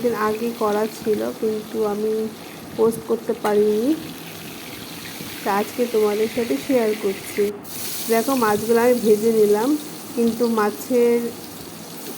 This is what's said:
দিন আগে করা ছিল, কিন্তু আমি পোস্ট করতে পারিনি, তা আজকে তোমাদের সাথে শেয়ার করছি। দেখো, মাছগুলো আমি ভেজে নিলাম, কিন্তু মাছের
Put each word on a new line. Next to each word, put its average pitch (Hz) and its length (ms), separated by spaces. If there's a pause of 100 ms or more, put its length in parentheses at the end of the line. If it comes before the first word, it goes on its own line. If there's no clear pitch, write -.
দিন 233 100 (140)
আগে 220 200 (140)
করা 208 220 (140)
ছিল, 214 220 (200)
কিন্তু 220 360 (160)
আমি 214 200 (640)
পোস্ট 226 320
করতে 226 240 (120)
পারিনি, 214 460 (1500)
তা 220 80 (100)
আজকে 214 220 (120)
তোমাদের 214 400
সাথে 240 200 (120)
শেয়ার 233 240 (120)
করছি। 202 400 (680)
দেখো, 226 200 (120)
মাছগুলো 214 420
আমি 247 180
ভেজে 214 260 (100)
নিলাম, 208 280 (460)
কিন্তু 233 300 (140)
মাছের 240 640 (960)